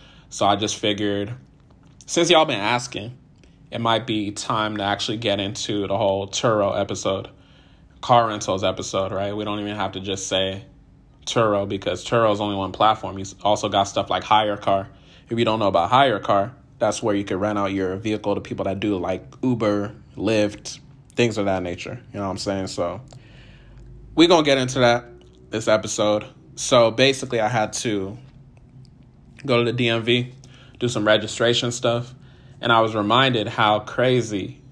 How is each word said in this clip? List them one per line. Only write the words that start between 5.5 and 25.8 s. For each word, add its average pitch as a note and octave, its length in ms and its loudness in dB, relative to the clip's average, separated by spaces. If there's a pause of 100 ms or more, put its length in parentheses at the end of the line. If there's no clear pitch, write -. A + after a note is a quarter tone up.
the G2 100 -2
whole G2 300 0
Turo G#2+ 500 0
episode, G2 520 -4 (720)
car A#2 260 4
rentals G2 380 -4
episode, F#2+ 480 -2
right? G2+ 240 -4
We G#2+ 80 -6
don't G#2 160 -4
even G#2 160 -6
have F#2+ 160 -4
to F#2+ 80 -10
just F#2+ 260 -6
say F#2+ 380 -2 (600)
Turo, G#2 440 2
because F#2+ 360 -6
Turo A2+ 280 2
is G#2 80 -2
only G#2 160 -2
one F#2+ 160 -4
platform. G#2+ 440 0
You F#2+ 60 -8
s-, - 200 -14
also G#2 260 0
got G2 160 2
stuff G2 260 -2
like F#2 140 -2
Hire G#2+ 320 2
Car. G2 320 0 (400)
If A#2 100 -2
you A#2 60 2
don't A2 160 2
know G2+ 80 2
about F2 220 2
Hire B2+ 280 6
Car, G2+ 340 0 (280)
that's G#2+ 200 0
where G#2+ 140 0
you G2+ 80 0
could G2 140 -4
rent G#2 200 -2
out G2 160 -2
your F#2+ 220 -2
vehicle G#2 400 -4
to G2+ 60 -4
people F#2+ 240 -6
that G2 160 -4
do, G#2 160 0
like, F2+ 280 -4 (200)
Uber, G#2 500 0 (220)
Lyft, G#2 640 -2 (340)
things A2+ 240 0
of G2+ 60 -2
that F#2+ 180 0
nature. F2+ 380 -10 (120)
You G#2+ 60 -10
know G2+ 60 -6
what F#2+ 80 -6
I'm G2 60 -8
saying? G2 300 -4
So F2+ 340 -6 (1120)
we E3 100 8
gonna E3+ 160 6
get C#3 160 4
into C3 220 -2
that A#2+ 240 4 (460)
this A2 180 -4
episode. G#2+ 560 2 (320)